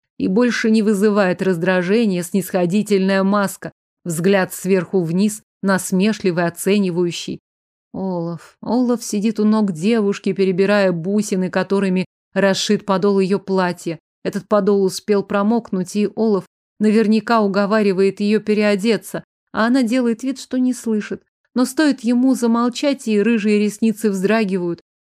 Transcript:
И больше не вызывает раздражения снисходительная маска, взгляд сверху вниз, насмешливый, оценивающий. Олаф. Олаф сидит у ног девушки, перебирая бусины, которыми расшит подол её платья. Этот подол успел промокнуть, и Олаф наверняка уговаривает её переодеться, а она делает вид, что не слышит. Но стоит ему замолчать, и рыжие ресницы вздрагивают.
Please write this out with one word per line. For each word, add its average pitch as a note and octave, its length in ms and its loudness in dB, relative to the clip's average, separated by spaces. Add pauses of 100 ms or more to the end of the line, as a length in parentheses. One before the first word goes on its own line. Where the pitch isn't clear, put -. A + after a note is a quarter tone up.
(180)
И F#3 100 -2
больше A3+ 420 0
не A3 140 4
вызывает G3+ 580 2
раздражения F#3 800 0
снисходительная F#3+ 1000 0
маска, G3 480 -2 (320)
взгляд F3+ 500 0
сверху F#3 480 0
вниз, F#3 400 -2 (220)
насмешливый, F#3+ 800 0
оценивающий. F3+ 960 -2 (540)
Олаф. E3+ 680 -8
Олаф A#3+ 420 0
сидит G#3 360 -2
у G#3+ 60 2
ног G#3+ 260 2
девушки, G3+ 600 0
перебирая F#3+ 580 2
бусины, F#3 580 -2
которыми F#3 560 0 (280)
расшит G3 520 0
подол G3 340 2
её F#3+ 200 0
платья. F3+ 600 -4 (240)
Этот G3 240 -8
подол G3+ 360 2
успел F#3+ 400 0
промокнуть, G3+ 720 -2
и G#3 200 0
Олаф G#3 300 0 (340)
наверняка G#3+ 640 2
уговаривает G3 800 0
её G#3 200 2
переодеться, G#3 840 0 (280)
а G#3+ 140 0
она B3+ 180 2
делает A#3 400 0
вид, C4 160 -6
что - 180 -8
не B3+ 160 0
слышит. G#3+ 500 -4 (300)
Но B3+ 120 2
стоит C#4+ 360 0
ему B3 340 2
замолчать, A#3+ 720 -2
и G#3+ 140 2
рыжие G#3 380 2
ресницы G#3+ 500 0
вздрагивают. F#3+ 720 -2 (220)